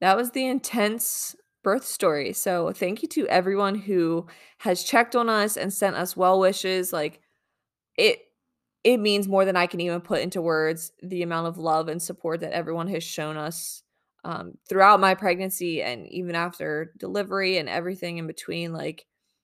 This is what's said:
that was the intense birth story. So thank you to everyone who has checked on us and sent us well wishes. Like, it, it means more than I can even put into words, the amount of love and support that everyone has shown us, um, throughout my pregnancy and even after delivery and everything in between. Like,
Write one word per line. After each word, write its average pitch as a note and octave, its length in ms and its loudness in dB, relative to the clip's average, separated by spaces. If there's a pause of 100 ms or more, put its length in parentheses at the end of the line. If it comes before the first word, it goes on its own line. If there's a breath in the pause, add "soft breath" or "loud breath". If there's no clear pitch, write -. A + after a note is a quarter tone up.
that F#3+ 160 6
was A#3+ 140 0
the C4 160 -2
intense A#3 880 -2 (280)
birth A3 220 2
story. D3 480 0
So F3 400 0
thank G3 300 -4
you D#4+ 60 -4
to - 200 -2
everyone G3 460 2
who E3+ 520 0 (320 loud breath)
has F3+ 260 -2
checked A#3+ 320 2
on A#3 120 2
us G#3+ 280 0
and G3 160 -4
sent G3 240 0
us F3+ 200 -4
well F#3 220 6
wishes. F#3 540 2
Like, D#3+ 280 -4 (760)
it, - 240 4 (640)
it A#3+ 140 8
means G3+ 300 2
more G3 160 6
than F#3+ 120 2
I F3 120 2
can F3 120 -6
even F3 200 -2
put E3+ 220 -2
into F3+ 200 -4
words, D#3+ 480 0 (120)
the F3+ 200 -6
amount E3+ 240 -2
of E3 120 -6
love D#3+ 280 0
and E3 160 -6
support E3+ 380 -6
that E3 120 -8
everyone E3 360 -4
has E3+ 160 -4
shown D3+ 320 -8
us, - 480 -8 (400)
um, - 340 -10 (100)
throughout G3 300 8
my F#3+ 160 4
pregnancy F3+ 680 -2
and A#2 260 -6
even F3 260 -6
after E3 600 -4
delivery F#3+ 640 -2
and D3 100 -4
everything E3+ 500 -6
in E3 80 -6
between. E3+ 460 -8
Like, D#3+ 340 -8 (380)